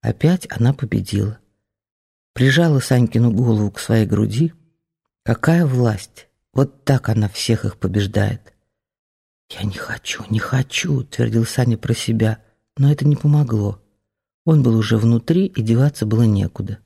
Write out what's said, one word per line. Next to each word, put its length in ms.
Опять 480
она 240
победила. 640
Прижала 460
Санькину 520
голову 400
к 80
своей 260
груди. 480
Какая 420
власть! 640
Вот 320
так 240
она 180
всех 380
их 120
побеждает. 760
«Я 140
не 120
хочу, 540
не 100
хочу», 640
твердил 420
Саня 320
про 160
себя, 480
но 140
это 140
не 100
помогло. 680
Он 180
был 140
уже 200
внутри, 480
и 160
деваться 440
было 180
некуда. 640